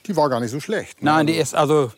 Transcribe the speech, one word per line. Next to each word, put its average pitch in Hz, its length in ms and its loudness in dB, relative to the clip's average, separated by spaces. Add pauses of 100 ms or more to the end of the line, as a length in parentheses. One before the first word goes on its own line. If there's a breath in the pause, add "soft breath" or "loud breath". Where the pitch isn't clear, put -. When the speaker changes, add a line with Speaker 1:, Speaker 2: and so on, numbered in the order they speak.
Speaker 1:
die 202 100 -6
war 151 140 2
gar 123 100 -2
nicht 117 120 -6
so 143 80 -8
schlecht, 175 440 -8
ne? 147 80 2
Speaker 2:
Nein, 156 160 4
die 165 80 0
ist 156 180 -2
also, 147 440 2